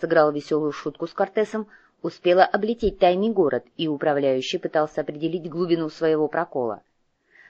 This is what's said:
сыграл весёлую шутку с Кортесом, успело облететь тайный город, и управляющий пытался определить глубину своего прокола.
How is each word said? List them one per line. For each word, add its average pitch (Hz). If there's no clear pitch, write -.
сыграл 160
весёлую 147
шутку -
с -
Кортесом, 208
успело 180
облететь 214
тайный 190
город, 147
и 160
управляющий 143
пытался 156
определить 160
глубину 165
своего 156
прокола. 127